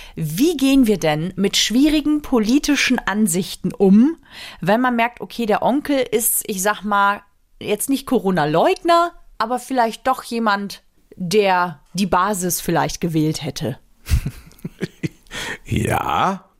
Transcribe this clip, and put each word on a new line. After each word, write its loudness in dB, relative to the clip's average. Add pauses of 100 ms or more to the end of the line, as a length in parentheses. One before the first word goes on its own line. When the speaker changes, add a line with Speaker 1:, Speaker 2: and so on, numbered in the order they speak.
(140)
Speaker 1:
wie 0
gehen 4
wir 2
denn -2
mit 0
schwierigen 2
politischen 2
Ansichten -2
um, 6 (460)
wenn 2
man 0
merkt, -2
okay, -8
der 0
Onkel 0
ist, -2
ich -6
sag 0
mal, 0 (400)
jetzt -4
nicht -2
Corona-Leugner, 2 (240)
aber -2
vielleicht -2
doch -2
jemand, -4 (320)
der 0 (120)
die -2
Basis 0
vielleicht -2
gewählt 0
hätte. -6 (280)
<laughs> -4 (680)
Speaker 2:
Ja, -2 (140)